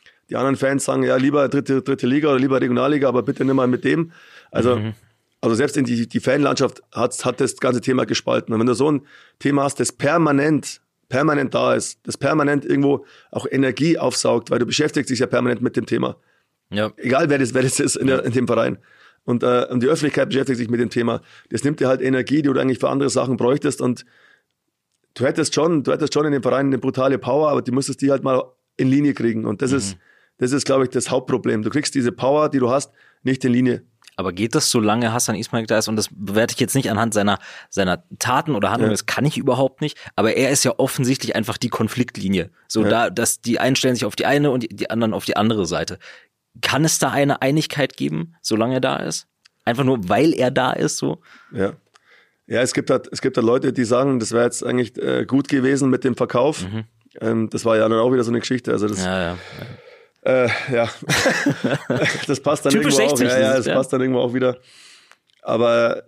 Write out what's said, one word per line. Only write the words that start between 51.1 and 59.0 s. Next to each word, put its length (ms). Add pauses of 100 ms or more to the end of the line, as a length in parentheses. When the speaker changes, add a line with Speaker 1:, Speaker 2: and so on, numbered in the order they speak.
Speaker 1:
Ja. 220 (760)
Ja, 140
es 120
gibt 160
halt, 220
es 100
gibt 140
halt 100
Leute, 260
die 120
sagen, 340
das 140
wäre 120
jetzt 220
eigentlich, 340
äh, 260
gut 220
gewesen 420
mit 120
dem 140
Verkauf. 480
Speaker 2:
Mhm. 200 (360)
Speaker 1:
Ähm, 300
das 140
war 120
ja 120
dann 120
auch 120
wieder 120
so 80
eine 80
Geschichte. 320
Also 160
das, 160